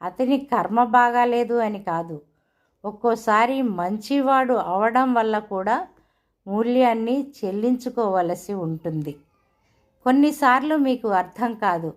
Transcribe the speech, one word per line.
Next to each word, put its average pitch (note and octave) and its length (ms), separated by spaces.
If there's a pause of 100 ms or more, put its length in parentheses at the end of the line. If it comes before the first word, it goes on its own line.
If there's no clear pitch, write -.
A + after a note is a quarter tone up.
అతని B3+ 360
కర్మ A#3 460
బాగాలేదు A#3+ 720
అని G#3+ 280
కాదు. E3+ 400 (600)
ఒక్కోసారి A3+ 800
మంచివాడు B3 920
అవడం A3+ 600
వల్ల A3 240
కూడా G#3+ 500 (580)
మూల్యాన్ని A#3 800 (180)
చెల్లించుకోవలసి G3+ 1080
ఉంటుంది. D#3+ 640 (880)
కొన్నిసార్లు C#4+ 720
మీకు B3+ 320
అర్థం G3+ 460
కాదు, E3+ 420